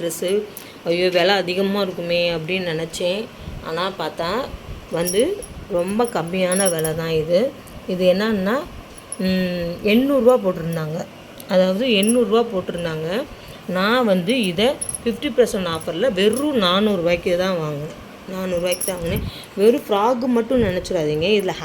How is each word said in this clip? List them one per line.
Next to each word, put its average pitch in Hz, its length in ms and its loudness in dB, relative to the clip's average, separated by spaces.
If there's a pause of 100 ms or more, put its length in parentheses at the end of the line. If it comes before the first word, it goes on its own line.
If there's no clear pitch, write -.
ட்ரெஸ்ஸு. 180 420 -2 (420)
ஐயோ, 175 240 4
விலை 180 260 4
அதிகமா 196 480 0
இருக்குமே 175 480 0
அப்படின்னு 165 560 -2
நினச்சேன். 185 380 -4 (420)
ஆனா 175 320 -4
பார்த்தா 170 460 -4 (460)
வந்து 190 460 0 (340)
ரொம்ப 202 340 0
கம்மியான 185 640 0
விலை 160 260 -2
தான் 165 140 -4
இது. 170 400 2 (380)
இது 180 240 4
என்னன்னா, 208 460 0 (600)
ம், 180 680 -2
எண்ணூறு 254 380 4
ரூபா 240 240 6
போட்டிருந்தாங்க. 165 580 -2 (420)
அதாவது 190 440 2
எண்ணூறு 220 340 4
ரூபா 226 320 2
போட்டிருந்தாங்க. 170 640 -4 (460)
நான் 208 360 2
வந்து 202 380 2
இதை 190 240 0 (380)
ஃபிஃப்டி 233 320 -2
பர்சன்ட் 214 320 2
ஆஃபர்ல 165 440 -2
வெறும் 226 440 2
நானூறு 202 400 2
ரூபாய்க்கு 175 400 2
தான் 185 220 0
வாங்கினேன். 151 340 -4 (360)
நானூறு 185 280 -4
ரூபாய்க்கு 175 280 -2
தான் 185 120 -4
வாங்கினேன். 170 260 -2 (340)
வெறும் 214 240 6
ஃப்ராக்கு 233 460 2
மட்டும் 240 360 2
நினச்சிடாதீங்க. 175 600 0
இதுல 190 280 2 (140)